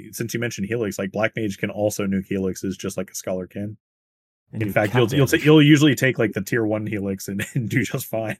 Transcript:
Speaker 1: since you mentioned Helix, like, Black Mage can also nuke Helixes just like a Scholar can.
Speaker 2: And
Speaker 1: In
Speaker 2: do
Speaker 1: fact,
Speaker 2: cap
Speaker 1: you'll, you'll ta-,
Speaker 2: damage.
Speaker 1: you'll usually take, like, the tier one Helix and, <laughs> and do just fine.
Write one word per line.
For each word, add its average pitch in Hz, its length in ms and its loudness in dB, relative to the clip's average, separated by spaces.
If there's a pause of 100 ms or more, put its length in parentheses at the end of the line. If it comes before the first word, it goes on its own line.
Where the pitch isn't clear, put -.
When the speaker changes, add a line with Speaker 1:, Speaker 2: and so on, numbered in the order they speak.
(120)
Speaker 1:
since 117 220 -8
you 117 60 -2
mentioned 113 280 -4
Helix, 110 300 -2
like, 98 140 -4
Black 107 240 0
Mage 110 220 -4
can 104 120 -2
also 104 360 -2
nuke 98 220 -2
Helixes 95 500 -4
just 95 180 -8
like 95 140 -8
a - 40 -20
Scholar 92 320 -6
can. 101 300 -10 (760)
Speaker 2:
And 107 100 -4
Speaker 1:
In 104 60 -2
Speaker 2:
do 95 40 -8
Speaker 1:
fact, 107 200 2
Speaker 2:
cap 127 80 2
Speaker 1:
you'll, 117 80 4 (100)
you'll 135 80 6
ta-, - 60 0
Speaker 2:
damage. 156 140 0
Speaker 1:
you'll 156 160 8
usually 147 320 6
take, 127 240 0
like, 110 140 2
the 104 100 -6
tier 117 220 0
one 107 220 -2
Helix 98 420 -4
and, 98 220 -6
<laughs> - 40 -20
and 117 140 -2
do - 140 0
just - 240 -6
fine. 110 340 -6